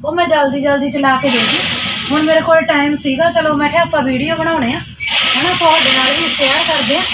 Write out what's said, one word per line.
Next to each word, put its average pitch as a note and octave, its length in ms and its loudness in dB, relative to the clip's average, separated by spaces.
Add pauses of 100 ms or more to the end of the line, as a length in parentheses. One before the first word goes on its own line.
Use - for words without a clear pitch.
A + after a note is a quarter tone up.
ਉਹ D4+ 100 -4
ਮੈਂ F4 120 0
ਜਲਦੀ C#4+ 340 0
ਜਲਦੀ C#4+ 300 0
ਚ D4 60 -6
ਲਾ C#4 180 2
ਕੇ C4+ 140 0
ਦੇ A#3+ 80 2
ਗਈ। - 760 0
ਹੁਣ D#4 120 0
ਮੇਰੇ D#4+ 180 2
ਕੋਲ D#4+ 240 2
time D4 300 0
ਸੀਗਾ, D4 360 -2
ਚਲੋ D#4 240 0
ਮੈਂ D4 140 0
ਕਿਹਾ D#4+ 120 0
ਆਪਾਂ E4 200 -2
video C4+ 340 -2
ਬਣਾਉਣੇ D#4+ 380 -2
ਆ, E4+ 60 -6
ਹਨਾ, - 720 -2
ਤੁਹਾਡੇ D#4+ 380 4
ਨਾਲ C4 200 2
ਵੀ E4 180 0
share C#4 380 2
ਕਰਦੇ C#4+ 280 0
ਆ F4+ 60 0 (120)